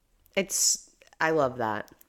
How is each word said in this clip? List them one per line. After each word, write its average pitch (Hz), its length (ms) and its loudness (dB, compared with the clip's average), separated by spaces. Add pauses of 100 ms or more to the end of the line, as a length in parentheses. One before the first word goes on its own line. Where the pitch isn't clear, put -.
(360)
It's, - 540 -2 (320)
I 160 100 2
love 135 260 2
that. 107 320 -4 (200)